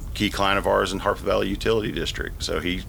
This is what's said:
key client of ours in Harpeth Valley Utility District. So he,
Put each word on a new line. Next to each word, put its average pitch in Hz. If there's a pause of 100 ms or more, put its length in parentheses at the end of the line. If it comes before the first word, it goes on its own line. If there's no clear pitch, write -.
(160)
key 104
client 98
of 90
ours 98
in 98
Harpeth 101
Valley 98
Utility 107
District. -
So 85
he, 90